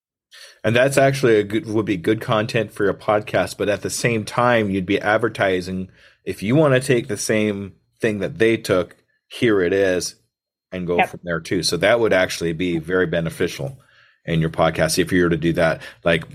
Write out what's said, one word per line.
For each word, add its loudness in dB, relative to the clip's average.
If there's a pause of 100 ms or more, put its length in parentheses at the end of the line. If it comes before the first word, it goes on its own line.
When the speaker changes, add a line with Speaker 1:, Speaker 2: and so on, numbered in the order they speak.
(640)
Speaker 1:
And 2
that's 4
actually 4
a 4
good, -4
would -2
be -2
good 0
content -2
for -2
your 2
podcast. -2
But 0
at -2
the -6
same -2
time, 2
you'd -2
be 0
advertising, 0 (340)
if -8
you 0
wanna 4
take 0
the -4
same -2 (260)
thing -2
that -6
they 4
took, -2 (320)
here 0
it 2
is, 0 (560)
and -8
go 0
Speaker 2:
Yep. 0
Speaker 1:
from -18
there -4
too. -4
So -2
that 2
would 0
actually 0
be -4
very -2
beneficial -4 (480)
in 0
your 0
podcast 0
if -4
you 2
were 2
to 0
do 0
that, 0 (220)
like, 2 (120)